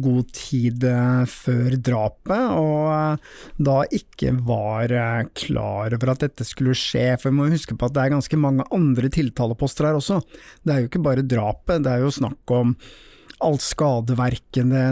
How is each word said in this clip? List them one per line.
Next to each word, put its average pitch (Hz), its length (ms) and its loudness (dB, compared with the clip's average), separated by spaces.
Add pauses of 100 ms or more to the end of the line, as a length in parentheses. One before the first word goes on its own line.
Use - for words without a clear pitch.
god 127 320 0
tid, 120 480 -2
eh, 123 480 2
før 127 480 0
drapet, 123 640 -2 (160)
og, 156 320 2
eh, 151 720 -4
da 139 160 4 (160)
ikke - 480 -2
var, 113 480 -2
eh, 117 480 -2
klar 110 560 -4
over 123 160 0
at 139 160 0
dette 127 180 -8
skulle 131 300 0
skje. 123 460 0
For 135 100 -2
vi 139 80 2
må 147 120 2
huske 147 280 -2
på 123 80 -2
at 135 80 -4
det 135 80 0
er 139 140 2
ganske 147 220 0
mange 135 360 2
andre 135 340 2
tiltaleposter 131 800 -2
her 156 80 2
også. 156 260 0 (460)
Det 147 80 2
er 131 80 2
jo 117 80 -2
ikke 175 120 -2
bare 135 200 2
drapet, 123 600 0
det 127 120 0
er 123 60 2
jo 143 100 2
snakk - 400 -6
om 123 260 2 (640)
alt 147 220 0
skadeverkende, 123 1120 0 (140)